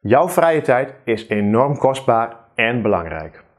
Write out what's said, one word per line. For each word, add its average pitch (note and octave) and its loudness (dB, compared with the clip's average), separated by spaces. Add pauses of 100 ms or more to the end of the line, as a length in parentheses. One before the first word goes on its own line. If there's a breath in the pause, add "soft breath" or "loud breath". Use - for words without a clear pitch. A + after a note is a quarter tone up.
Jouw C3+ 2
vrije E3 2
tijd C3+ 0 (100)
is A2+ -4
enorm A2 0
kostbaar B2 0 (180)
en A#2 0
belangrijk. E2 -4 (140)